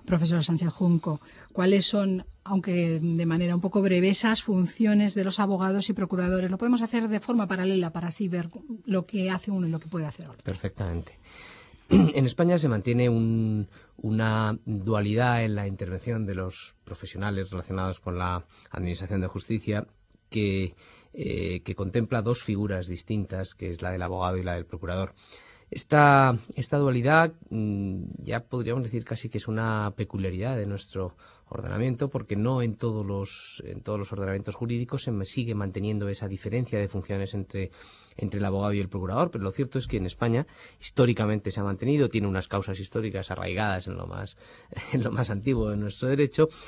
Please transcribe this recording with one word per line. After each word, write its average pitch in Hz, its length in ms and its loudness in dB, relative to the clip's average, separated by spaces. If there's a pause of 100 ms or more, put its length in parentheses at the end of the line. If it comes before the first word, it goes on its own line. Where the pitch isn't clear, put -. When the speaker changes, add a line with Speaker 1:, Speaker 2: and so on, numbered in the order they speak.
Speaker 1:
profesor 165 400 2
Sánchez 165 300 0
Junco, 170 480 2 (320)
¿cuáles 190 320 4
son, 196 400 0 (180)
aunque 175 580 0
de 170 240 2
manera 175 300 2
un 175 60 0
poco 196 200 2
breve, 185 280 4
esas 220 340 2
funciones 208 680 4
de 196 100 0
los 190 160 -2
abogados 196 500 2
y 208 40 2
procuradores? 180 580 0
Lo 190 60 -2
podemos 240 240 2
hacer 226 260 0
de 208 140 0
forma 226 260 0
paralela 185 460 0
para 170 160 -4
así 196 180 -2
ver 170 220 -2 (340)
lo 190 220 0
que 190 260 -2
hace 190 200 -4
uno 180 160 0
y 160 40 0
lo 165 80 -2
que 160 80 -14
puede 160 180 -4
hacer 151 220 -10
otro. 123 160 -20
Speaker 2:
Perfectamente. 92 760 -4 (680)
<clears throat> 180 280 8
En 135 100 4
España 170 320 4
se 151 100 2
mantiene 120 420 4
un, 113 580 2 (300)
una 110 680 2
dualidad 110 800 2
en 107 120 0
la 101 120 -2
intervención 98 580 -4
de 98 100 -4
los 92 480 -8
profesionales 95 680 -6
relacionados 92 480 -4
con 90 180 -6
la 90 280 -2 (260)
administración 90 500 -4
de 92 60 -2
justicia 107 580 -4 (440)
que, 98 440 0 (400)
eh, 90 480 -4
que - 140 -6
contempla 110 480 0
dos 120 180 0
figuras 98 460 -2
distintas, 95 680 -4
que 95 160 -8
es 85 140 -8
la 90 80 -4
del 92 100 -4
abogado 90 360 0
y 92 60 -2
la 87 120 -2
del 87 100 -6
procurador. 90 480 -6 (560)
Esta, 139 680 6 (180)
esta 143 220 -2
dualidad, 143 560 4 (160)
mm, 101 540 -2 (200)
ya 123 220 -4
podríamos 123 380 -2
decir 113 200 -4
casi - 260 -6
que 107 100 -4
es - 80 -12
una 110 480 0
peculiaridad 98 640 -4
de 101 100 -4
nuestro 95 480 -6 (340)
ordenamiento, 123 600 -2
porque 123 260 -4
no 123 260 2
en 113 140 0
todos 107 300 -2
los, - 600 -8
en 95 160 -12
todos 104 180 -4
los 101 120 -8
ordenamientos 98 440 -4
jurídicos 120 480 -4
se 127 80 -4
me 98 140 -2
sigue 117 280 -4
manteniendo 101 560 -2
esa 101 180 -6
diferencia 107 520 -2
de 101 80 0
funciones 98 460 -4
entre, 98 380 -4 (460)
entre 101 220 -4
el 101 60 0
abogado 98 280 0
y 101 60 0
el 95 100 -4
procurador, 101 420 -2
pero 101 120 -6
lo 95 80 -2
cierto 131 260 -4
es 127 100 -4
que 120 100 -2
en 92 80 -2
España 120 420 0 (320)
históricamente 110 720 2
se 107 80 -4
ha 101 40 0
mantenido, 120 460 2
tiene 104 180 0
unas 95 200 -2
causas 98 320 -4
históricas 98 500 -6
arraigadas 92 580 -2
en 92 80 -6
lo 90 120 -8
más, 92 300 -10 (320)
<laughs> - 240 -10
en 127 100 2
lo 113 80 -2
más - 180 0
antiguo 107 400 0
de 104 80 -2
nuestro 104 300 -4
derecho, 139 400 4 (200)